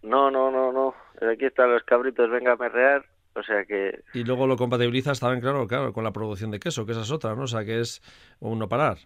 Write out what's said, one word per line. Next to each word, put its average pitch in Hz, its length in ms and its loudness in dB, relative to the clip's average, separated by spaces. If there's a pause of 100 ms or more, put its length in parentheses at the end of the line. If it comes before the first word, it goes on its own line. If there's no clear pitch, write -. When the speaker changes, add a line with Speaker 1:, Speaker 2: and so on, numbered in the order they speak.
Speaker 1:
No, 135 280 4
no, 131 200 2
no, 131 200 0
no. 131 240 0 (320)
Aquí 117 200 0
están 127 260 4
los 120 120 2
cabritos, 123 440 2
venga 123 240 2
a 117 40 4
merrear, 123 500 2 (280)
o 107 80 -8
sea 104 220 -2
que 98 360 -4 (120)
Speaker 2:
Y 120 120 -4
luego 127 220 0
lo 131 120 4
compatibilizas 123 640 0
también, 123 200 0
claro, 131 260 -2
claro, 120 280 -2
con 110 100 -4
la 107 80 -2
producción 107 380 -6
de 104 100 -8
queso, 147 240 -6
que 110 80 -6
esa 113 100 -4
es 107 80 -6
otra, 120 240 -4
¿no? 135 100 -6
O - 20 -6
sea 113 180 -4
que 113 160 -2
es - 220 -6 (380)
un 113 180 -6
no 107 100 -4
parar. 120 380 0